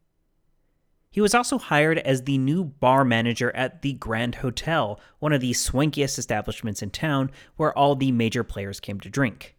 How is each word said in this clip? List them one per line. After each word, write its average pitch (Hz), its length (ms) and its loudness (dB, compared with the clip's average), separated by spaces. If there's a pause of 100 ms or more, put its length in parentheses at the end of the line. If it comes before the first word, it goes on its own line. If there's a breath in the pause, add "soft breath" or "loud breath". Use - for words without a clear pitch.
(1120)
He 196 100 0
was 208 140 4
also 247 240 2
hired 156 400 2
as 131 240 0
the 135 160 0
new 151 260 0
bar 135 400 2
manager 117 500 0
at 127 280 -4
the 143 100 -2
Grand 113 420 -4
Hotel, 127 640 -2 (200 soft breath)
one 151 120 0
of 143 100 2
the 123 100 0
swankiest 139 640 0
establishments 107 640 -6
in 104 80 -8
town 139 420 -2 (240 loud breath)
where 156 220 0
all 143 180 4
the 131 160 0
major 117 320 0
players 98 360 -10
came 101 200 -10
to 92 100 -16
drink. 123 500 -2